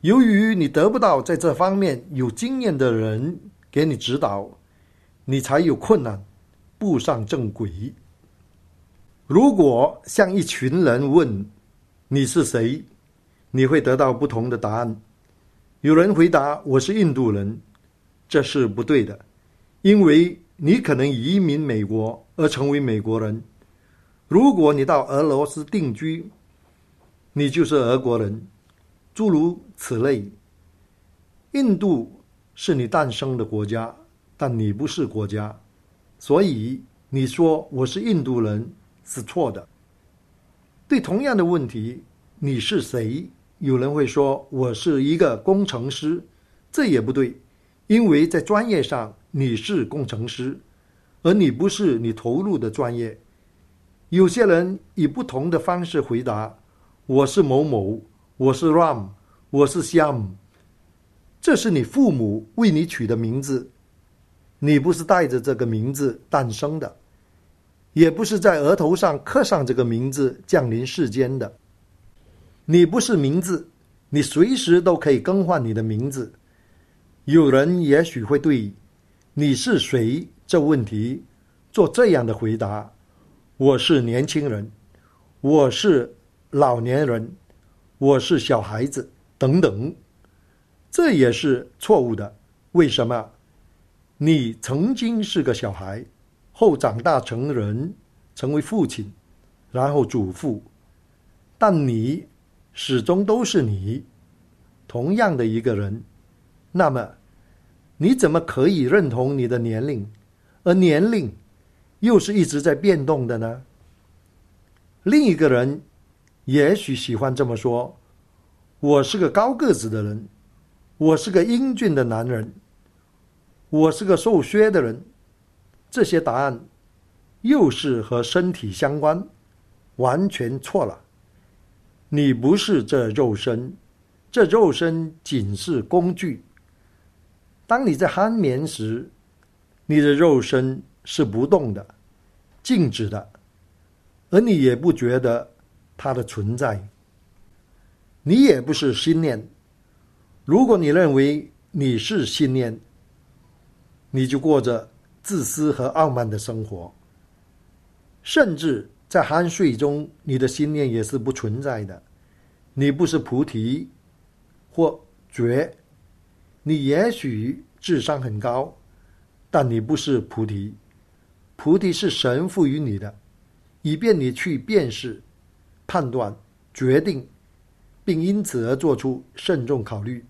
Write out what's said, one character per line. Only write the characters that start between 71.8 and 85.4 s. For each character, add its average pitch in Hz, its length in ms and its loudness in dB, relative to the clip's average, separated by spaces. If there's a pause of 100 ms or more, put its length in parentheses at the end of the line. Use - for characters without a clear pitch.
你 170 200 6
不 175 120 0
是 214 200 0
名 147 240 0
字， 175 260 -6 (420)
你 147 120 0
随 190 340 2
时 175 260 4
都 170 140 2
可 156 160 0
以 127 80 4
更 190 260 0
换 165 180 0
你 113 100 -4
的 110 100 -4
名 110 260 -4
字。 131 220 -10 (920)
有 147 260 6
人 156 300 4
也 147 200 6
许 165 220 -4
会 139 160 2
对 131 320 0 (640)
“你 143 180 2
是 196 240 0
谁” 127 480 -2 (220)
这 180 140 2
问 143 220 2
题 110 380 -6 (520)
做 196 160 4
这 240 180 2
样 139 180 2
的 113 80 -2
回 110 220 -2
答 107 340 -6 (680)
：“我 135 200 4
是 139 240 2
年 120 240 -2
轻 147 240 -4
人， 107 220 -8 (720)